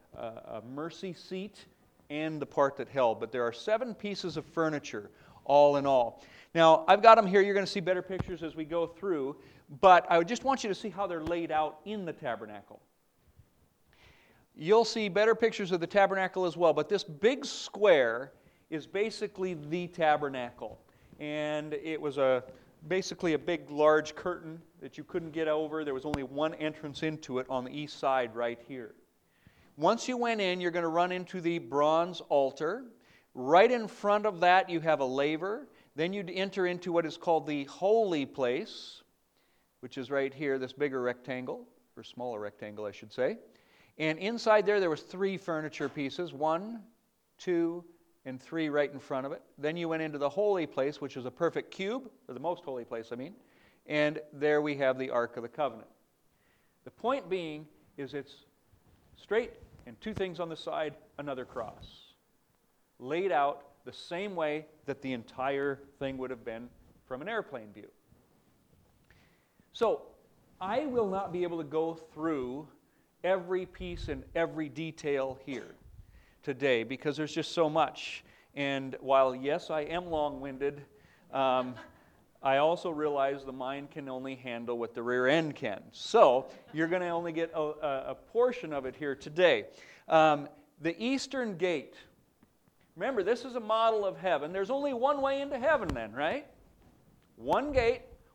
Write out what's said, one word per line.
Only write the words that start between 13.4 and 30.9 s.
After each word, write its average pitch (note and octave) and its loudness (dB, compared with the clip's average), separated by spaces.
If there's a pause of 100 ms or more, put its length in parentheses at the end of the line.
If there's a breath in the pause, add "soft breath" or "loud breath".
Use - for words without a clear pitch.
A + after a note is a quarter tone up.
You'll G#3+ 4
see A3 -2
better G#3+ 4
pictures G#3+ 0
of F3+ 0
the E3 -2
tabernacle F#3+ 2
as D#3+ -2
well. E3+ 6
But D3+ 0
this G3 0
big G3+ 0
square C#3+ 2 (380 soft breath)
is D3+ -8
basically G3 -4
the D#3+ -6
tabernacle. C3+ 0 (420 soft breath)
And D3+ -4
it D3+ -6
was C#3+ -4
a, C3 4 (460 loud breath)
basically F3 -2
a C#3+ 0
big, D3 -4
large D3+ 4
curtain E3 -8 (200)
that C#3 -14
you D3+ -12
couldn't E3 -6
get D#3+ -2
over. D#3 -2
There C#3+ -4
was C3 -6
only D3 -4
one D3 -2
entrance D#3 -6
into D#3 -4
it B2+ -4
on B2+ -2
the B2+ -10
east D3 -10
side C3 0
right A#2+ -4
here. B2+ -14 (800 soft breath)
Once F#3+ 2
you B3+ -4
went A#3 0
in, F#3 0
you're F3+ 0
gonna E3+ -2
run F3 2